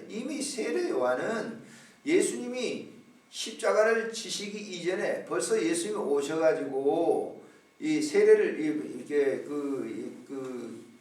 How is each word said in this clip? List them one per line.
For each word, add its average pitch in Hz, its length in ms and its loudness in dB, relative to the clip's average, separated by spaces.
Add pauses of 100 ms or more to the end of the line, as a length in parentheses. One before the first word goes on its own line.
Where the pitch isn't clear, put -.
이미 247 340 -6
세례 - 460 -2
요한은 202 720 -2 (460)
예수님이 247 840 0 (420)
십자가를 226 840 2
지시기 202 460 -8
이전에 185 680 -4
벌써 185 340 0
예수님이 202 400 0
오셔가지고 143 1400 2 (380)
이 151 200 0
세례를 202 600 6
이-, 147 360 -4
이렇게 139 460 0
그, 139 440 -4
이-, 113 400 -10
그, 127 580 -10 (160)